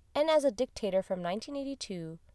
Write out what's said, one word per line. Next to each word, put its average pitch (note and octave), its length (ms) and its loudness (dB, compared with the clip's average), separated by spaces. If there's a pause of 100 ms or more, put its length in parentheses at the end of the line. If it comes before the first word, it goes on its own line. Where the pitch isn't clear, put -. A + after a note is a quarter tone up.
(140)
and D4+ 160 2
as D4+ 160 6
a C4+ 60 4
dictator F#3+ 500 0
from F3+ 220 -2
nineteen G#3+ 320 -4
eighty-two F#3+ 640 -8 (160)